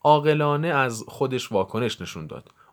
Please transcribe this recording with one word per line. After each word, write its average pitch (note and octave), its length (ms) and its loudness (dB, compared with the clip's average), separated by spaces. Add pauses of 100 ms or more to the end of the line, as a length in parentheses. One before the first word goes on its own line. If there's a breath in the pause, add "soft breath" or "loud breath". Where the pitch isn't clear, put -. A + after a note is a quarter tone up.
عاقلانه D3 680 2
از C3 400 0
خودش C3 440 -4
واکنش A2 500 -2
نشون E2 260 -10
داد. - 240 -16 (220 soft breath)